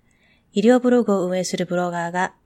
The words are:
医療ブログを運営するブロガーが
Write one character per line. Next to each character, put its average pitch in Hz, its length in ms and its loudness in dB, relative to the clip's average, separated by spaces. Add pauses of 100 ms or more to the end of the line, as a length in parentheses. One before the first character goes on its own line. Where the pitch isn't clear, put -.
(520)
医 202 100 -2
療 240 180 6
ブ 247 120 2
ロ 247 120 4
グ 202 100 0
を 185 120 0
運 180 140 -2
営 180 40 -2
す 185 140 -6
る 185 80 -2
ブ 180 100 -6
ロ 175 140 -2
ガ 170 200 -6
ー - 20 -12
が 180 240 -4 (100)